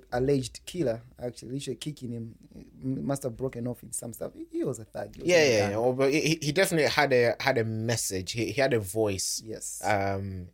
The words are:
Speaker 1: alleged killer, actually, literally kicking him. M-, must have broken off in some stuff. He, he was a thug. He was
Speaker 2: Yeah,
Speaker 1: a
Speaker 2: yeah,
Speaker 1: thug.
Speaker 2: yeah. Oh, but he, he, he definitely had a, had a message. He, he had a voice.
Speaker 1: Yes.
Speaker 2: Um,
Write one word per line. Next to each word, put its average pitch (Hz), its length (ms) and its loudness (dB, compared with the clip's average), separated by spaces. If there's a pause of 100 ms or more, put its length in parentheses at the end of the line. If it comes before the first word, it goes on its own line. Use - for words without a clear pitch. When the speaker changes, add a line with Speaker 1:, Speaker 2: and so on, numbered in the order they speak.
(140)
Speaker 1:
alleged 131 520 0
killer, 123 360 -2 (200)
actually, 123 340 -10
literally 139 200 -8
kicking 127 380 -8
him. 117 220 -10 (460)
M-, 135 240 -4
must 139 180 -2
have 120 120 -4
broken 123 320 -6
off 120 160 -8
in 123 80 -18
some 120 220 -8
stuff. - 220 -10
He, 330 140 -14
he 330 140 -4
was 120 160 -4
a 110 60 -14
thug. 107 300 -10
He 131 80 -14
was 160 60 0
Speaker 2:
Yeah, 180 80 8
Speaker 1:
a 147 140 8
Speaker 2:
yeah, 107 120 6
Speaker 1:
thug. 101 80 2
Speaker 2:
yeah. 104 60 0
Oh, 123 140 2
but 135 220 4
he, 156 80 4
he, 160 220 2
he 147 100 0
definitely 170 360 4
had 139 220 4
a, 120 300 6
had 131 160 2
a 113 80 2
message. 110 680 -2
He, 107 220 -2
he 139 80 0
had 135 120 2
a 117 60 4
voice. 101 680 -2
Speaker 1:
Yes. - 380 -10
Speaker 2:
Um, 98 720 -2